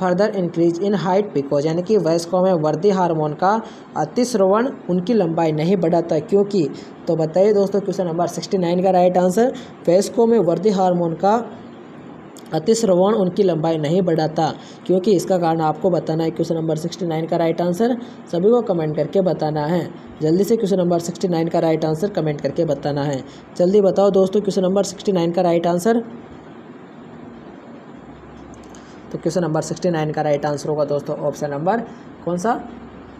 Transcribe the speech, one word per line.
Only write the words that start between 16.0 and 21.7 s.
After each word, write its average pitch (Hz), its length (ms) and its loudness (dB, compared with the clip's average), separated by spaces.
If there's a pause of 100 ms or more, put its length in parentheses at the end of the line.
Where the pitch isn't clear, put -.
है। 160 60 0
क्वेश्चन 165 240 -2
नंबर 160 220 -2
सिक्सटी 170 300 -6
नाइन 160 200 -2
का 170 100 -2
right 165 240 0
answer 214 380 0 (340)
सभी 180 180 4
को 240 120 4
comment 160 340 -2
करके 156 240 0
बताना 156 460 0
है, 165 240 0 (320)
जल्दी 170 220 2
से 226 120 2
क्वेश्चन 202 200 0
नंबर 175 220 2
सिक्सटी 175 300 -4
नाइन 165 200 0
का 170 100 0
right 160 260 2